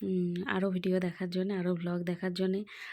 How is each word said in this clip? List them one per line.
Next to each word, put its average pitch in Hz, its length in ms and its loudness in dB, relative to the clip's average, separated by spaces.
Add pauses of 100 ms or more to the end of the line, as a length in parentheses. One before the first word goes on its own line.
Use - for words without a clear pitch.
উম, 180 320 2 (120)
আরও 190 240 2
ভিডিও 185 300 2
দেখার 180 300 -2
জন্যে, 185 260 0
আরও 180 180 2
ভ্লগ 175 280 -2
দেখার 180 320 -2
জন্যে, 190 260 2 (320)